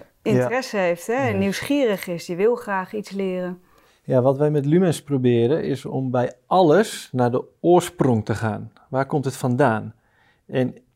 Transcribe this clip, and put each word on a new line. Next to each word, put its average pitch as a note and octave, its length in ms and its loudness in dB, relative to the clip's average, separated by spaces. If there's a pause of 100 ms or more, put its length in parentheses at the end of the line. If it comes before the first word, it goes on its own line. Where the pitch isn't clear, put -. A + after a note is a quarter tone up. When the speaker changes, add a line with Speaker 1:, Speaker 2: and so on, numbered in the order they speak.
(220)
Speaker 1:
interesse B3 540 0
heeft, F3 300 -2
hè, A3+ 60 -2
en C4 100 -2
Speaker 2:
Juist. A3 160 -2
Speaker 1:
nieuwsgierig G3 720 -2
is, E3+ 160 -8
die F3 120 -8
wil G#3+ 180 2
graag G3 400 -6
iets G#3 160 -10
leren. F#3 500 -6 (420)
Speaker 2:
Ja, C3+ 200 0
wat C3+ 160 2
wij D3+ 120 2
met D3 160 0
Lumens E3 360 2
proberen B2+ 600 2
is C#3+ 200 -4
om C3+ 260 -6
bij B2 220 -2 (140)
alles F3+ 680 4
naar B2 180 2
de B2 140 -2 (160)
oorsprong E3 640 2
te A#2 100 -2
gaan. G#2+ 380 -6 (160)
Waar C3+ 180 -2
komt C#3 180 -4
het C3 120 -6
vandaan? A#2 580 0 (520)
En B2+ 280 -2 (220)